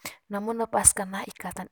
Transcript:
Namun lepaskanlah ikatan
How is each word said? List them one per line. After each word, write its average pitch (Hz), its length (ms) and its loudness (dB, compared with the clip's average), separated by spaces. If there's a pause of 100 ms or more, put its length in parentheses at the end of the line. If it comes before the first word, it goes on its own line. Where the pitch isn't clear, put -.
(320)
Namun 220 320 0
lepaskanlah 196 640 2
ikatan - 440 -8